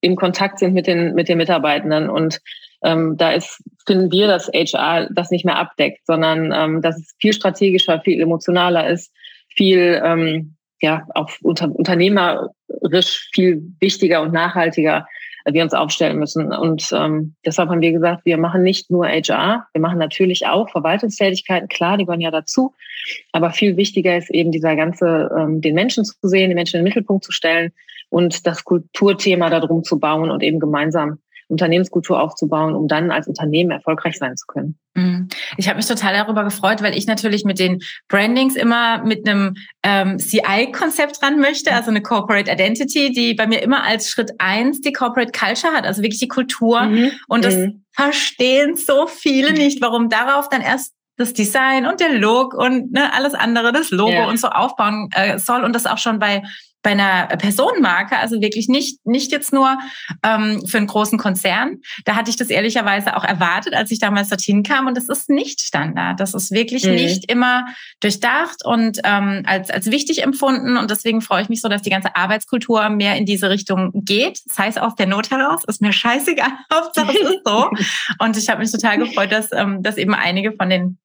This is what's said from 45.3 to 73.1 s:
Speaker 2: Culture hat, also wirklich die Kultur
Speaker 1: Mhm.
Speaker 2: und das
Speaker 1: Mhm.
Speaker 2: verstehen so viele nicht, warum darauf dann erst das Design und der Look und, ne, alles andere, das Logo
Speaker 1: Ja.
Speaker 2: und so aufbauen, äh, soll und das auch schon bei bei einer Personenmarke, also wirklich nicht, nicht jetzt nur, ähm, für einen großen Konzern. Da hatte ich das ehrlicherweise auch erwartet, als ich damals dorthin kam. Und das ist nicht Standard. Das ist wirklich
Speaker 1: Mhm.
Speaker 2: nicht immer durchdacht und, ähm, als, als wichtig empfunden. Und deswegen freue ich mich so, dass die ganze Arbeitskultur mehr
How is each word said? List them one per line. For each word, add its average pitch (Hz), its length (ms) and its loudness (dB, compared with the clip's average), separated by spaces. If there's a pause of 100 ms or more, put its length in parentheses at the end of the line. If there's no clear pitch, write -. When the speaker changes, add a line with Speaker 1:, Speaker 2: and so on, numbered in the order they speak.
Speaker 2:
Culture 240 420 -2
hat, 294 140 0
also 196 160 -2
wirklich 233 160 -2
die 254 80 -2
Kultur 240 560 0
Speaker 1:
Mhm. 233 300 2 (160)
Speaker 2:
und 226 160 2
das 190 100 4
Speaker 1:
Mhm. 190 380 -2
Speaker 2:
verstehen 285 840 2
so 294 320 2
viele 277 460 0
nicht, 285 280 2
warum 233 280 2
darauf 269 400 2
dann 254 140 -2
erst 262 320 -4 (220)
das 233 160 -2
Design 262 540 2
und 359 140 -2
der 330 120 2
Look 240 420 2
und, 254 380 0
ne, 277 220 0
alles - 200 0
andere, 233 380 0
das 302 180 0
Logo 190 220 2
Speaker 1:
Ja. 220 160 2
Speaker 2:
und 226 100 0
so - 100 0
aufbauen, 214 680 -2
äh, 196 240 0
soll 247 260 -2
und 233 100 0
das 233 120 -2
auch - 120 -2
schon 220 200 -2
bei 202 240 0 (440)
bei 208 60 2
einer 196 340 2
Personenmarke, 202 880 0
also 226 240 -2
wirklich 214 280 -2
nicht, 269 360 -2
nicht 262 280 0
jetzt 294 200 -4
nur, 262 240 2 (480)
ähm, 214 440 0
für 220 100 0
einen 208 80 0
großen 214 320 0
Konzern. 202 600 -2 (260)
Da 214 100 0
hatte 226 160 -2
ich 226 60 -2
das 247 120 -4
ehrlicherweise 208 680 0
auch - 80 -4
erwartet, 185 500 0
als 214 160 -2
ich 226 80 -2
damals 202 300 0
dorthin 202 340 0
kam. 269 240 0
Und 247 100 0
das 247 120 -6
ist 277 200 -6
nicht 294 340 -2
Standard. 175 580 -4
Das 190 120 -2
ist 185 200 -6
wirklich 233 320 -2
Speaker 1:
Mhm. 190 100 4
Speaker 2:
nicht 180 340 0
immer 247 360 2 (340)
durchdacht 240 640 -2
und, 226 380 0
ähm, 202 440 0
als, 185 220 -2
als 208 220 -2
wichtig 285 320 -2
empfunden. 269 540 0
Und 240 160 -2
deswegen 220 300 -2
freue 196 200 -2
ich 202 60 -6
mich 226 120 -4
so, 226 80 -2
dass 202 140 -2
die 202 80 -4
ganze 190 240 -2
Arbeitskultur 214 760 0
mehr 202 280 0